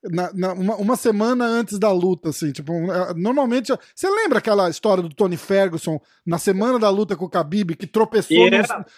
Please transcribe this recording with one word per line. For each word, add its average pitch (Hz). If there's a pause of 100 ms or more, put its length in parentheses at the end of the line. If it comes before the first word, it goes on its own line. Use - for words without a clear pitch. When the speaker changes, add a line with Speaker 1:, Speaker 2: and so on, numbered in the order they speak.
Speaker 1:
Na, 180
na, 185
uma, 190
uma 208
semana 240
antes 226
da 202
luta, 180
assim, 151
tipo, 151
um, 170
é, 175
normalmente, 247 (220)
você -
lembra 392
aquela 196
história 190
do 170
Tony 180
Ferguson, 170 (240)
na 170
semana 214
da 220
luta 202
com 165
o 175
Khabib, 165
que 202
tropeçou 214
Speaker 2:
Yeah. 180 (200)
Speaker 1:
nos, - (120)